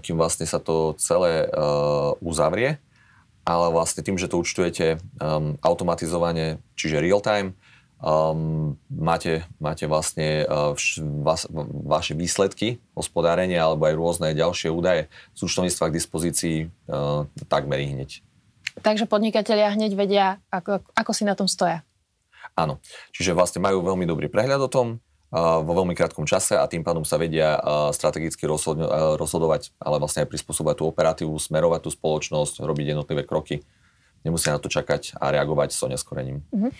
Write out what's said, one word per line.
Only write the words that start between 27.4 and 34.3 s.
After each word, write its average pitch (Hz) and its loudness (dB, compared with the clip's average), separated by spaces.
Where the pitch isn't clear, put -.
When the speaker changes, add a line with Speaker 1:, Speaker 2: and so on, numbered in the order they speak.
Speaker 1:
a 76 0
strategicky 80 -2
rozhodno-, 78 0
a 76 2
rozhodovať, 80 0
ale 76 0
vlastne 76 -2
aj - -6
prispôsobovať 76 -2
tú 78 0
operatívu, 80 0
smerovať 78 2
tú 78 -6
spoločnosť, 78 -2
robiť 76 -2
jednotlivé 73 -4
kroky. 78 -4
Nemusia 80 0